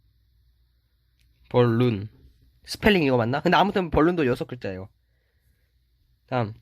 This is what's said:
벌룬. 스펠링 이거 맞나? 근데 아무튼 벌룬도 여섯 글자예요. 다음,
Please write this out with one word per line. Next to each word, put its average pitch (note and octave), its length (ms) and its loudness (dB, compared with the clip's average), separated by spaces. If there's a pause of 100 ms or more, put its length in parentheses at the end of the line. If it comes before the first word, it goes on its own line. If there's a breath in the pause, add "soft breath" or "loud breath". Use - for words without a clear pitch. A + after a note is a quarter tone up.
(1500)
벌룬. A#2 580 0 (560)
스펠링 G3+ 380 0
이거 C3+ 160 2
맞나? A#2+ 240 -2
근데 E3+ 160 2
아무튼 F#3 320 0
벌룬도 D#3+ 360 2
여섯 C3 200 -2
글자예요. G2 420 -12 (1400)
다음, A2+ 340 -4